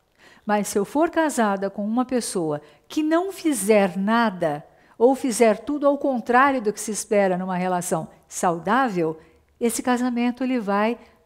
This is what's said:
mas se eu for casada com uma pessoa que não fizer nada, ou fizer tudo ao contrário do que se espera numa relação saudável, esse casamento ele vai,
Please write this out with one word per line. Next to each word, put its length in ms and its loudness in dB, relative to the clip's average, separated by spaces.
mas 220 0
se 100 -2
eu 80 0
for 240 0
casada 600 0
com 160 -8
uma 180 -2
pessoa 580 -2
que 140 -4
não 300 0
fizer 680 2
nada, 680 0
ou 180 6
fizer 440 2
tudo 280 -2
ao 100 2
contrário 640 2
do 100 -2
que 80 -6
se 120 -8
espera 440 0
numa 200 -4
relação 520 -2
saudável, 920 0
esse 220 -2
casamento 640 0
ele 160 0
vai, 360 0